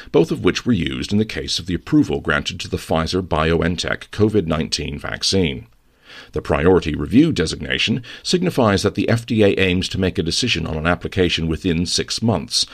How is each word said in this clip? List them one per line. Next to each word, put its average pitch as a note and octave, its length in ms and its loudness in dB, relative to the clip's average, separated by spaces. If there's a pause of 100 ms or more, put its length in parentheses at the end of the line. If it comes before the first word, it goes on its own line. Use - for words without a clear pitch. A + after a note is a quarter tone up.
(120)
both D#3+ 180 4
of B2+ 140 -4
which F2+ 200 2
were B2 100 2
used C#2+ 380 -2
in G#2 60 2
the G#2+ 80 2
case C#2+ 320 -6
of E2 80 -8
the F2+ 80 -4
approval F2 460 2
granted D2 400 -2
to - 80 -10
the F2 100 -4
Pfizer-BioNTech E2 1300 0
covid G#2 340 2
nineteen D2+ 540 -4
vaccine. D2 680 -2 (680)
The D#2 80 -4
priority D#2+ 520 2
review F2+ 380 4
designation D#2 720 -2 (180)
signifies C#3 640 2
that G2+ 100 2
the - 160 -2
F A2+ 160 0
D A2 180 2
A G2 140 4
aims F#2 320 0
to F#2 100 -6
make F#2 200 0
a F2 40 0
decision E2 440 -2
on D#2 100 -4
an D#2 80 -4
application E2+ 640 0
within E2+ 400 0
six - 340 -4
months, A2 520 0